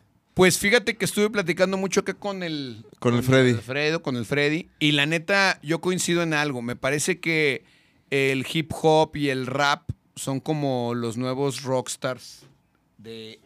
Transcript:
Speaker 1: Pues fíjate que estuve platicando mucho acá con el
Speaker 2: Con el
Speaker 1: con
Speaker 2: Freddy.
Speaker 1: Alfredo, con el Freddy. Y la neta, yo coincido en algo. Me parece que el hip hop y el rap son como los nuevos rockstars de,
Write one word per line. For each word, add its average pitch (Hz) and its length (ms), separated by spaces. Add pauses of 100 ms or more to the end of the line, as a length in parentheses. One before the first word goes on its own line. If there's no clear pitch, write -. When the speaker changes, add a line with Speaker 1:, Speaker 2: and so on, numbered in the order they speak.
(360)
Speaker 1:
Pues 180 240
fíjate 220 380
que 196 80
estuve 208 240
platicando 185 480
mucho 190 240
acá - 120
con 196 300
el 135 420 (140)
Speaker 2:
Con 120 160
el 120 60
Speaker 1:
con 127 80
Speaker 2:
Freddy. 131 220
Speaker 1:
Alfredo, 143 520
con 135 140
el 117 80
Freddy. 147 440 (100)
Y 151 120
la 143 140
neta, 175 580
yo 156 180
coincido 175 400
en 165 120
algo. 147 280
Me 117 140
parece 151 440
que 156 440 (460)
el 135 420
hip 160 200 (100)
hop 156 340
y 143 140
el 131 180
rap 143 420 (260)
son 135 240
como 131 540
los 117 240
nuevos 131 460
rockstars 127 800 (560)
de, 113 460